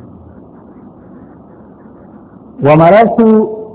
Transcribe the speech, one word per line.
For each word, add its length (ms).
ومررت 540